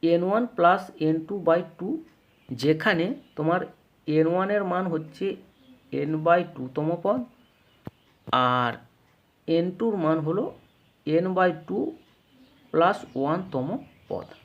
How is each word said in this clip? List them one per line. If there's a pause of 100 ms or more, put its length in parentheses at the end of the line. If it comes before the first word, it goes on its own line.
এন
ওয়ান (120)
প্লাস (260)
এন (100)
টু (140)
বাই (180)
টু, (720)
যেখানে (300)
তোমার (580)
এন
ওয়ানের (100)
মান
হচ্ছে (840)
n (140)
by (140)
টু (140)
তম (160)
পদ, (1400)
আর (840)
এন (120)
টুর (100)
মান
হলো (760)
n (120)
by (160)
two (880)
plus (320)
one (100)
তম (400)
পদ (180)